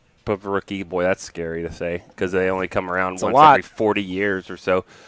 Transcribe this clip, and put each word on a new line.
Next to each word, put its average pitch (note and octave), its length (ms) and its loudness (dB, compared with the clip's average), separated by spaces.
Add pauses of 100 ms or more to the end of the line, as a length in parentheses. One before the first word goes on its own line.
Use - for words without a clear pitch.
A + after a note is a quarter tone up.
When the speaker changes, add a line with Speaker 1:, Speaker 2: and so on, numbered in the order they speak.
(260)
Speaker 1:
of G2+ 200 -4
rookie. G2 360 -4
Boy, F2 220 -4
that's F#2 180 0
scary E2 400 -8
to E2 100 -8
say F2 300 -6 (140)
'cause F#2 160 -4
they F#2 180 0
only F#2+ 180 -2
come F#2+ 220 -4
around F#2 240 0
Speaker 2:
It's F#2+ 80 -8
a A2 40 -2
Speaker 1:
once F#2+ 80 0
Speaker 2:
lot. C#3+ 240 8
Speaker 1:
every F2+ 40 -2
forty G#2 400 -2
years F#2+ 480 -4
or F2+ 60 -12
so. F#2 280 0 (240)